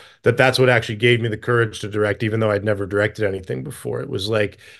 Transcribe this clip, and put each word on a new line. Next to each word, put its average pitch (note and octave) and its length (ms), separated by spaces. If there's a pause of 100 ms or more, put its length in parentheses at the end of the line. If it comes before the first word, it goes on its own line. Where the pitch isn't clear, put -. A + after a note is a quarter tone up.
(240)
that A#2+ 120
that's B2+ 240
what B2+ 80
actually A#2 300
gave A#2+ 240
me A#2 80
the G#2+ 80
courage A#2 420
to G#2+ 80
direct, G#2 360
even A2 180
though G#2+ 100
I'd G2+ 140
never G2+ 200
directed G#2 400
anything F#2+ 380
before. B1 380
It - 80
was G2 180
like, G#2+ 300 (220)